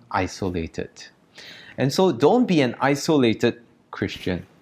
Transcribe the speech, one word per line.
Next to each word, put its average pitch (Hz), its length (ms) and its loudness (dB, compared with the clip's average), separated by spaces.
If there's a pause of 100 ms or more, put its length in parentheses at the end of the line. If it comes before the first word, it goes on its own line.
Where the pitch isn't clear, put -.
(120)
isolated. 90 800 -6 (880)
And 139 160 -2
so 185 180 2
don't 175 360 4
be 160 140 4
an 120 200 0
isolated 131 800 2 (300)
Christian. 92 540 -6 (160)